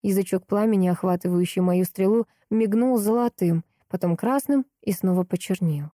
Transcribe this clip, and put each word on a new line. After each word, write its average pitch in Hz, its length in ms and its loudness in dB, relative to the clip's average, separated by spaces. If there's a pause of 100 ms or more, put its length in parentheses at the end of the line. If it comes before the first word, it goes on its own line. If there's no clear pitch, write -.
Язычок 190 460 -2
пламени, 208 400 2
охватывающий 180 720 0
мою 180 240 2
стрелу, 208 400 0 (240)
мигнул 226 480 2
золотым, 208 640 0 (300)
потом 175 240 -2
красным 269 480 0 (160)
и 208 100 -4
снова 180 320 0
почернел. 165 720 -4